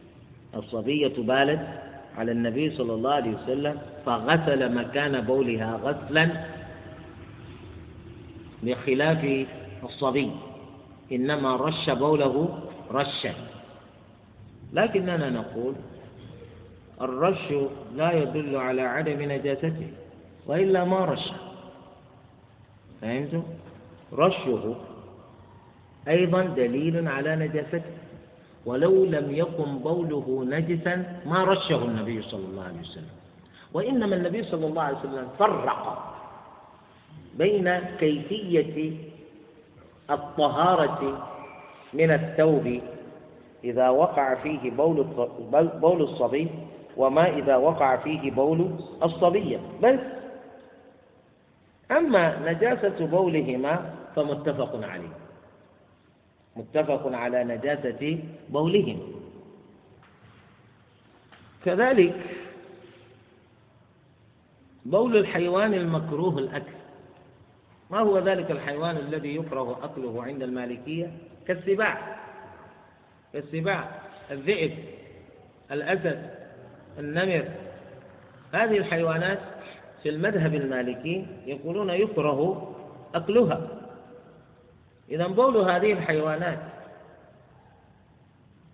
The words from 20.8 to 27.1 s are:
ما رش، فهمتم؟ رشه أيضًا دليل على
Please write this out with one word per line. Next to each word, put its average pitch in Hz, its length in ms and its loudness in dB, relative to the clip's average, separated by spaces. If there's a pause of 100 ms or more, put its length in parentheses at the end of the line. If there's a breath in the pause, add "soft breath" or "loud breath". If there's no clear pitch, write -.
ما 185 200 4
رش، - 280 -2 (1700)
فهمتم؟ 143 420 -4 (720)
رشه 120 640 2 (1300)
أيضًا 180 340 4
دليل 156 680 0
على 143 280 -2